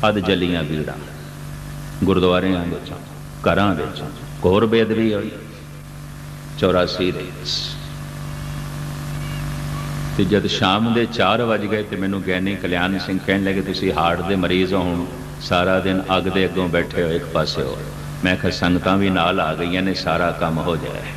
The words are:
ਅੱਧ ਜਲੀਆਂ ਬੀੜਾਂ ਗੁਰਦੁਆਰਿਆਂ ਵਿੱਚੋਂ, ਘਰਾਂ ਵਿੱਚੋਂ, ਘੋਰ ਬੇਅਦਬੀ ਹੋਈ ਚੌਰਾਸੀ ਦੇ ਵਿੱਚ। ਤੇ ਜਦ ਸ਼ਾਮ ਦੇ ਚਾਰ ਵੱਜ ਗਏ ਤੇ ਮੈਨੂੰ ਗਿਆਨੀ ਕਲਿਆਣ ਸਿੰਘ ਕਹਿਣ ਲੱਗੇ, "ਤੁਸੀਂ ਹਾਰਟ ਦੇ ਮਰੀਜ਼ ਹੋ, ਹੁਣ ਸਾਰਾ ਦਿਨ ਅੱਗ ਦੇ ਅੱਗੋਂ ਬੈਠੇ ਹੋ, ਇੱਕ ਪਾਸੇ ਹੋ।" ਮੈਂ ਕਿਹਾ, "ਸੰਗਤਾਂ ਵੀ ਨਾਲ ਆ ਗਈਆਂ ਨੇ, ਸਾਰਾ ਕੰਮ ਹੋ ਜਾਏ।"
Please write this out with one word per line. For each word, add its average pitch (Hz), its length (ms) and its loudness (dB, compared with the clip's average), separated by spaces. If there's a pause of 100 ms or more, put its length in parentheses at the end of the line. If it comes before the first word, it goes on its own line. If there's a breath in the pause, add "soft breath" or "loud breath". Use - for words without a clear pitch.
ਅੱਧ 104 100 4
ਜਲੀਆਂ 90 440 2
ਬੀੜਾਂ 73 300 -4 (1080)
ਗੁਰਦੁਆਰਿਆਂ 90 600 4
ਵਿੱਚੋਂ, 76 320 -6 (460)
ਘਰਾਂ 95 320 4
ਵਿੱਚੋਂ, 73 340 -6 (360)
ਘੋਰ 101 200 6
ਬੇਅਦਬੀ 110 480 2
ਹੋਈ 101 180 -4 (1300)
ਚੌਰਾਸੀ 90 520 2
ਦੇ - 80 -4
ਵਿੱਚ। - 320 -8 (2750)
ਤੇ 101 80 4
ਜਦ 98 220 4
ਸ਼ਾਮ 104 460 4
ਦੇ 117 120 4
ਚਾਰ 110 360 4
ਵੱਜ 107 240 2
ਗਏ 104 180 0
ਤੇ 104 120 -6
ਮੈਨੂੰ 98 260 -2
ਗਿਆਨੀ 92 340 0
ਕਲਿਆਣ 92 420 0
ਸਿੰਘ 95 280 -2
ਕਹਿਣ 98 180 2
ਲੱਗੇ, 95 180 2
"ਤੁਸੀਂ 92 320 0
ਹਾਰਟ 85 280 2
ਦੇ 95 140 0
ਮਰੀਜ਼ 92 380 2
ਹੋ, 95 80 2
ਹੁਣ 87 240 0 (360)
ਸਾਰਾ 92 380 4
ਦਿਨ 95 240 0 (140)
ਅੱਗ 87 60 0
ਦੇ 95 220 2
ਅੱਗੋਂ 87 240 0
ਬੈਠੇ 85 340 0
ਹੋ, 85 40 2
ਇੱਕ 82 180 0
ਪਾਸੇ 78 360 0
ਹੋ।" 64 160 -4 (460)
ਮੈਂ 92 120 4
ਕਿਹਾ, 92 160 -2
"ਸੰਗਤਾਂ 90 460 2
ਵੀ 98 120 2
ਨਾਲ 92 300 2
ਆ 80 160 0
ਗਈਆਂ 87 260 -2
ਨੇ, 95 120 0
ਸਾਰਾ 85 380 0
ਕੰਮ 80 260 0
ਹੋ 82 180 0
ਜਾਏ।" - 260 -6 (160)